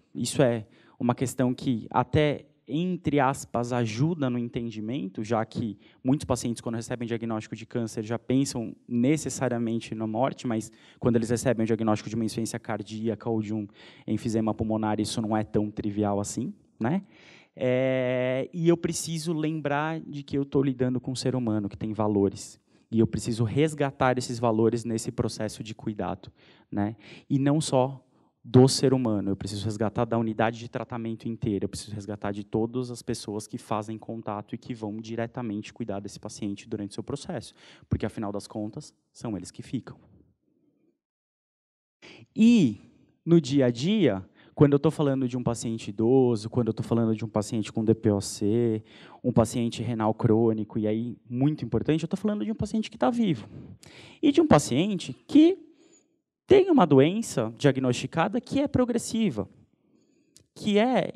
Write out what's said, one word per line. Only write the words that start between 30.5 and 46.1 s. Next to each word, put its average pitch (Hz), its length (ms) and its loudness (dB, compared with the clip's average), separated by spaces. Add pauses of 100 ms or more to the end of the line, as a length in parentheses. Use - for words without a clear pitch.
de 117 120 -14
tratamento 113 580 -8
inteira, 110 380 -2
eu 95 40 -2
preciso - 240 -12
resgatar 104 380 -8
de 101 140 -8
todas 120 440 -2
as 120 120 -12
pessoas 107 440 -8
que - 120 -12
fazem 110 400 -6
contato 110 580 -10
e - 20 -6
que - 160 -12
vão 107 280 -8
diretamente 113 720 -8
cuidar 104 260 -8
desse 101 180 -12
paciente - 480 -10
durante 104 260 -8
o - 20 -20
seu 110 100 -10
processo, 139 500 -10 (360)
porque, - 160 -2
afinal 104 260 -4
das 101 160 -6
contas, 107 460 -10 (180)
são 113 240 -8
eles 87 160 -10
que - 100 -16
ficam. - 360 -8 (2250)
E, 208 460 6 (460)
no 165 160 6
dia 135 240 2
a 123 40 4
dia, 123 560 2 (300)
quando 143 180 6
eu 139 60 6
tô 156 100 2
falando 135 380 0
de 123 100 -4
um 120 60 -4
paciente 113 460 -4
idoso, 113 600 2